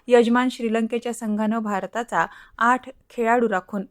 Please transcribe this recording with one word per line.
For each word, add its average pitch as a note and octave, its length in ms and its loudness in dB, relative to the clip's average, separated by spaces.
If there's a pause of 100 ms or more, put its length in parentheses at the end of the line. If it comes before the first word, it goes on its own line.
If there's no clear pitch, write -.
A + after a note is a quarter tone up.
यजमान A#3+ 400 4
श्रीलंकेच्या A3+ 680 -4
संघानं G#3+ 440 -2
भारताचा G#3 680 -4 (320)
आठ B3 300 0 (220)
खेळाडू A#3 380 2
राखून F#3+ 420 -4